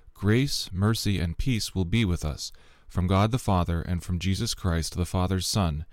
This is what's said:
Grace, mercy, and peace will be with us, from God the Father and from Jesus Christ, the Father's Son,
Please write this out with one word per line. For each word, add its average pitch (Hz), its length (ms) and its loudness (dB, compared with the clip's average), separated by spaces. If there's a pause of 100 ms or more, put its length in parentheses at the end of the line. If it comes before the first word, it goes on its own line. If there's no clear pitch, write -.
(140)
Grace, 123 580 2
mercy, 101 480 2
and 85 160 -2
peace - 380 -2
will 92 100 0
be 107 220 2
with 87 180 0
us, 71 280 -6 (360)
from 90 180 -2
God 98 260 4
the 127 60 0
Father 87 440 0
and 87 200 -4
from 90 160 -4
Jesus 95 360 -2
Christ, 82 420 -2
the 87 80 0
Father's 92 420 0
Son, 80 460 0